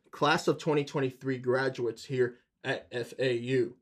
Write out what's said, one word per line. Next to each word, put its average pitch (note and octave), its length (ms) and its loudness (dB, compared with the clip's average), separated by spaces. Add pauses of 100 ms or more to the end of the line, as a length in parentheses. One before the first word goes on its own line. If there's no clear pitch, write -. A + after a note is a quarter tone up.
(120)
class D#3 360 2
of D3+ 120 2
twenty D3 240 2
twenty-three C3 560 -2
graduates B2+ 680 0
here B2 320 0 (260)
at - 280 -4
F A#2 260 -6
A B2+ 160 2
U. A#2+ 480 0